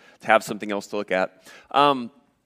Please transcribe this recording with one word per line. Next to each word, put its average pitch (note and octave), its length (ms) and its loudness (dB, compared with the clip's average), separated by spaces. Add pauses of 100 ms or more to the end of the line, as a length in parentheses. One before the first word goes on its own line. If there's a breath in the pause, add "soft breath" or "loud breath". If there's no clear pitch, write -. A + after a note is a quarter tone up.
(220 loud breath)
to - 40 -18
have A2 180 4
something G#2+ 280 -10
else G2+ 160 -8
to - 80 -10
look G#2 160 -6
at. F#2 320 -4 (260 loud breath)
Um, C3+ 400 2 (360)